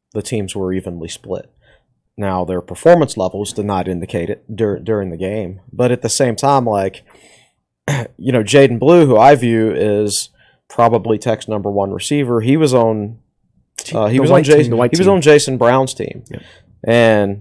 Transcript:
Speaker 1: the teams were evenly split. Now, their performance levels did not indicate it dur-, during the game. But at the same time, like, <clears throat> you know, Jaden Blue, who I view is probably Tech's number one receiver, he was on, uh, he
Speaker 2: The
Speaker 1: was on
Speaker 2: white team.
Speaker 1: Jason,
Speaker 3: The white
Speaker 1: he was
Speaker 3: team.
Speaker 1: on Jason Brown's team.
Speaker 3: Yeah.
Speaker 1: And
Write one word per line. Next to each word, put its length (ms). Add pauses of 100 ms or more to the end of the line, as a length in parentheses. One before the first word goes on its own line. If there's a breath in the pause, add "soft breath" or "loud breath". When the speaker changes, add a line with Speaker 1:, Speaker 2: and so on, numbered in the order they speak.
(140)
Speaker 1:
the 80
teams 340
were 160
evenly 360
split. 420 (680)
Now, 300
their 160
performance 560
levels 340
did 140
not 220
indicate 420
it 260
dur-, 220
during 320
the 80
game. 420 (100)
But 220
at 80
the 80
same 260
time, 300
like, 380 (840 soft breath)
<clears throat> 280
you 160
know, 100
Jaden 360
Blue, 280
who 100
I 180
view 400
is 560 (380)
probably 500
Tech's 300
number 220
one 220
receiver, 480
he 160
was 180
on, 440 (760)
uh, 120
he 100
Speaker 2:
The 40
Speaker 1:
was 100
on 60
Speaker 2:
white 100
team. 100
Speaker 1:
Jason, 140
Speaker 3:
The 60
white 180
Speaker 1:
he 40
was 80
Speaker 3:
team. 80
Speaker 1:
on 60
Jason 380
Brown's 360
team. 360
Speaker 3:
Yeah. 80 (500 loud breath)
Speaker 1:
And 520